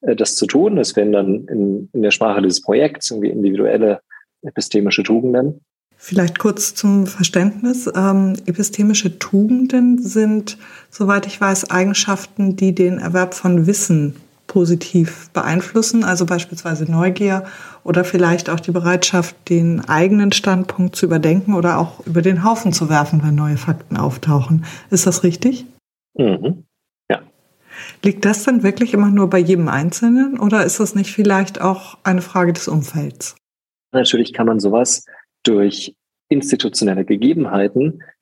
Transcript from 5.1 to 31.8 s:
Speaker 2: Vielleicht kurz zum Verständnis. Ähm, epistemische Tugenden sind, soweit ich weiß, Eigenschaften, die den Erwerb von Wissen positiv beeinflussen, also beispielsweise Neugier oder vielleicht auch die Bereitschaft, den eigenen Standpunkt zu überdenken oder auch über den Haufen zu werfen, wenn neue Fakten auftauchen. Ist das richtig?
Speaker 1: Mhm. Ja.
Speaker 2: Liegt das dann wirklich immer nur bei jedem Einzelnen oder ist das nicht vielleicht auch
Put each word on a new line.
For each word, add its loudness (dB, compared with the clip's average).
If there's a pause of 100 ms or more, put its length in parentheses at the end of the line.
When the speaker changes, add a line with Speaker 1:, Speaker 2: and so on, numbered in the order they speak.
Speaker 2:
Vielleicht -2
kurz -2
zum 2
Verständnis. -2
Ähm, 2 (100)
epistemische -2
Tugenden 2
sind, -2 (320)
soweit 0
ich -8
weiß, -2
Eigenschaften, 0
die 2
den 0
Erwerb -2
von 2
Wissen 0 (300)
positiv 0
beeinflussen, 0
also 0
beispielsweise -4
Neugier 0 (400)
oder -2
vielleicht 0
auch -4
die -8
Bereitschaft, -2 (140)
den 0
eigenen 2
Standpunkt -2
zu -2
überdenken 2
oder 0
auch -6
über 0
den 2
Haufen 0
zu -2
werfen, 2
wenn 2
neue 0
Fakten -4
auftauchen. 0 (260)
Ist 2
das -2
richtig? 0 (500)
Speaker 1:
Mhm. 0 (440)
Ja. -2 (840)
Speaker 2:
Liegt 2
das 2
dann 2
wirklich 0
immer 4
nur 4
bei 2
jedem 2
Einzelnen 0
oder 2
ist -2
das -2
nicht -2
vielleicht 0
auch -4